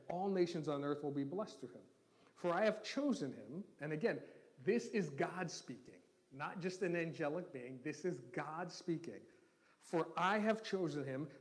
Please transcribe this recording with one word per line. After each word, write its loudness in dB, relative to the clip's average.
all 0
nations 2
on 0
earth 0
will 0
be 0
blessed -4
through -8
him. -16
For 2
I 4
have 4
chosen 2
him," -8
and -2
again, 2
this 4
is 2
God -2
speaking, -12
not -6
just -2
an 2
angelic 0
being. -8
This -4
is 0
God -2
speaking. -2
"For 2
I 6
have 4
chosen 0
him -2